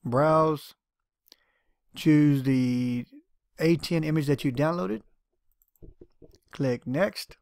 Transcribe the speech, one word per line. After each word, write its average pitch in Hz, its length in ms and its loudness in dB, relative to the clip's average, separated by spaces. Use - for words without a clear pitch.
Browse, 156 680 0
choose 147 460 4
the 123 640 0
A 165 180 2
ten 165 280 -4
image 156 220 0
that 139 180 0
you 135 80 0
downloaded, 175 480 -2
click 127 360 -4
Next 175 540 -4